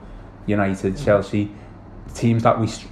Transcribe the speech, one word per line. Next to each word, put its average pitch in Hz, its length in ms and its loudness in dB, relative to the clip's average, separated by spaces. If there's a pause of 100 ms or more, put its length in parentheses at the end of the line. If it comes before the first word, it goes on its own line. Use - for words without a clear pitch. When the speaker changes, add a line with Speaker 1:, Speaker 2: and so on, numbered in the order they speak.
(460)
Speaker 1:
United, 98 480 0
Speaker 2:
Mm-hmm. - 100 -6
Speaker 1:
Chelsea, 104 460 4 (640)
teams 117 300 2
that 120 140 6
we 113 100 2
s-, - 240 -10